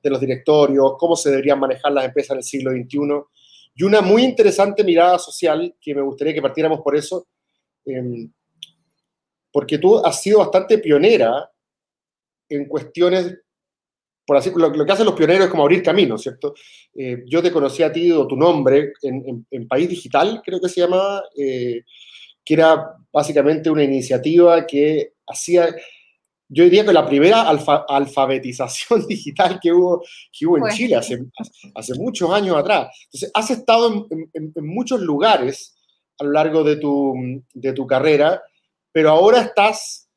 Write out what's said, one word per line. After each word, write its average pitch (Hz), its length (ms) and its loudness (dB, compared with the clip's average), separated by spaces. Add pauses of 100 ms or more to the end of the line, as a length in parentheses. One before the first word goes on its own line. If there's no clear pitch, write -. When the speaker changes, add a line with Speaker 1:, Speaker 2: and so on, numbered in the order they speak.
Speaker 1:
de 143 80 -2
los 131 100 -2
directorios, 135 760 2
cómo 170 180 0
se 147 140 -2
deberían 139 300 0
manejar 135 320 -2
las 135 120 -2
empresas 139 280 -4
en 127 60 -4
el 127 60 -10
siglo 131 260 -6
veintiuno, 143 600 -6 (440)
y 180 100 -4
una 208 160 4
muy 208 240 4
interesante 202 580 2
mirada 175 360 4
social 165 640 -4
que 147 140 -10
me 139 80 -4
gustaría 143 320 -6
que 147 80 -6
partiéramos 156 380 -4
por 143 160 -2
eso, 151 300 -6 (580)
em, 123 480 -10 (1200)
porque 143 260 -4
tú 190 200 4
has - 220 -2
sido 208 180 2
bastante 190 400 2
pionera 151 720 2 (1000)
en 143 180 -8
cuestiones, 175 720 -2 (880)
por 143 100 2
así, 135 180 0
lo, 165 140 2
lo 147 180 -2
que 190 60 0
hacen 214 140 2
los 202 80 2
pioneros 175 300 4
es 180 60 0
como 160 120 0
abrir 170 200 2
camino, 160 360 2
¿cierto? 143 360 -10 (400)
Eh, 123 320 -10
yo 160 160 0
te 175 100 0
conocí 143 300 0
a 156 100 0
ti 170 200 0
o 147 140 2
tu 135 100 -4
nombre 143 560 2 (100)
en, 131 260 -8
en, 120 220 -14
en 117 180 -12
País 165 200 -2
Digital, 175 560 -2
creo 185 160 -8
que 180 80 -4
se 180 120 -4
llamaba, 190 420 -2 (140)
eh, 123 460 -6 (600)
que 156 100 0
era 160 420 2 (160)
básicamente 151 580 0
una 151 140 2
iniciativa 151 840 2
que 147 480 -2 (120)
hacía, 170 480 -2 (760)
yo 151 160 4
diría 190 200 6
que 196 80 4
la 156 140 4
primera 160 420 4
alfa-, 147 400 0
alfabetización 135 1160 -2
<laughs> - 20 -14
digital 170 520 -4
que 170 120 2
hubo, 175 300 2 (300)
que 151 140 -8
hubo 175 100 2
en 247 60 0
Speaker 2:
Pues. 220 140 -4
Speaker 1:
Chile 220 200 0
hace, 120 280 -6 (500)
hace 113 200 -12
muchos 175 360 -6
años 190 260 0
atrás. 160 320 -2 (180)
Entonces, - 280 -12
has 220 160 -2
estado 233 420 2
en, 208 180 -8
en, 160 220 -12
en, 156 220 -12
en 151 120 -10
muchos 220 340 -6
lugares 147 760 -2 (420)
a 143 60 -8
lo 143 80 -2
largo 156 320 0
de 151 120 2
tu, 139 380 -2 (400)
de 131 180 -6
tu 131 140 -8
carrera, 147 560 2 (500)
pero 156 180 4
ahora 208 320 6
estás - 760 -2